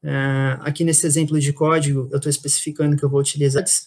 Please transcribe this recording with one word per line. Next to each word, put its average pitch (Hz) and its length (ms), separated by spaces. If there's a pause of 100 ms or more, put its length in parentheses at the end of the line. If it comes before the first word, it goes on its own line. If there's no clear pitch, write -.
é, 135 580
aqui 147 240
nesse 165 220
exemplo 151 340
de 143 140
código, 147 580
eu 139 80
tô 147 80
especificando 147 680
que - 40
eu 143 60
vou 139 120
utilizar. 143 440 (220)